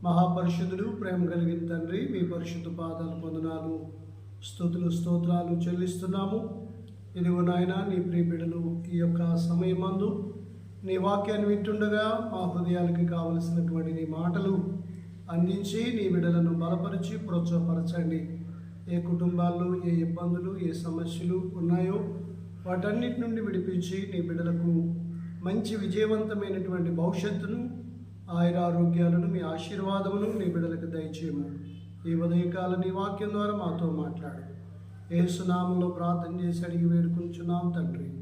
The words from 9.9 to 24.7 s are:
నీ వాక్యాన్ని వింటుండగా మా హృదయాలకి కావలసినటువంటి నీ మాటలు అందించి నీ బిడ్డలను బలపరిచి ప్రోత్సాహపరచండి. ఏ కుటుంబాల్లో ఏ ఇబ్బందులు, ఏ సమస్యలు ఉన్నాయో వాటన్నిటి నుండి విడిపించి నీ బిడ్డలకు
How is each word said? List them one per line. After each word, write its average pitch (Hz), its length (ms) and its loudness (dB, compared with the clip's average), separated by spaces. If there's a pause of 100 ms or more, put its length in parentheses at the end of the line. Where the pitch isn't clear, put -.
నీ 190 140 0
వాక్యాన్ని 202 500 2
వింటుండగా 208 880 2
మా 175 260 -2
హృదయాలకి 175 460 2
కావలసినటువంటి 170 880 0
నీ 160 140 -2 (120)
మాటలు 185 640 0 (500)
అందించి 202 720 2
నీ 185 60 2
బిడ్డలను 170 440 6
బలపరిచి 170 640 0
ప్రోత్సాహపరచండి. 170 1200 0 (500)
ఏ 175 120 2
కుటుంబాల్లో 175 840 2
ఏ 170 100 4
ఇబ్బందులు, 175 640 0
ఏ 170 140 0
సమస్యలు 170 840 -2
ఉన్నాయో 180 380 2 (720)
వాటన్నిటి 208 560 0
నుండి 226 200 -2
విడిపించి 185 720 -2
నీ 175 140 0
బిడ్డలకు 170 380 0 (800)